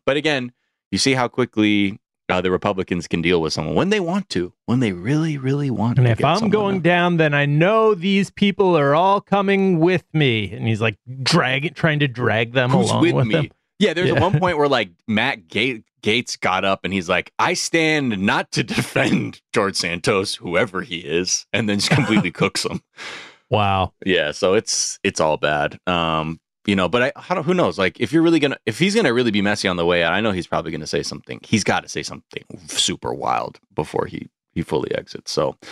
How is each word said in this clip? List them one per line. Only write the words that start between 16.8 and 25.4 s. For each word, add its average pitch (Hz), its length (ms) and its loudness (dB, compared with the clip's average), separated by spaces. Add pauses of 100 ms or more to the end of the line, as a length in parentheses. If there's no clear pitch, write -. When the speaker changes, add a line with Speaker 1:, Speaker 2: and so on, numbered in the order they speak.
Speaker 1:
and 92 100 -4
he's 90 140 -2
like, 87 300 0
"I 127 160 0
stand 156 640 0
not 123 340 0
to 139 120 -2
<laughs> 190 160 -8
defend 127 600 -2 (100)
George 98 240 0
Santos, 92 600 -2
whoever 92 460 -2
he 87 160 -10
is," 80 540 -2
and 104 160 0
then 101 120 0
just - 100 0
completely 107 400 2
Speaker 2:
<laughs> - 100 -6
Speaker 1:
cooks - 240 -2
him. - 180 -6 (680)
Speaker 2:
Wow. 98 420 2 (140)
Speaker 1:
Yeah, 80 260 2
so 95 220 2
it's, - 480 -2
it's 95 180 -2
all 78 160 2
bad. 73 500 -2